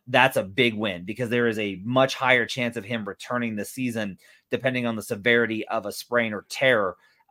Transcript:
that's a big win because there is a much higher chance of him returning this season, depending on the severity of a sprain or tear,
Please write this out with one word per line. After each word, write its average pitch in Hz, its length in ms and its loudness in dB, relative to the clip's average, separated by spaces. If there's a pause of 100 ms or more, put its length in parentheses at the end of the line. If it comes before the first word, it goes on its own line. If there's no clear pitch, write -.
that's 131 320 4
a 113 60 2
big 113 320 2
win 98 280 -4
because 110 280 -4
there 120 160 2
is 110 100 0
a 98 260 -4
much 127 300 4
higher 127 320 4
chance 117 320 -4
of 104 80 -8
him 110 200 -6
returning 117 500 -6
this 104 160 -6
season, 113 480 -4 (320)
depending 127 340 -2
on 113 100 -2
the 107 60 -6
severity 110 640 0
of 104 200 -4
a 101 40 -6
sprain 117 400 -2
or 98 160 -8
tear, 110 460 2 (380)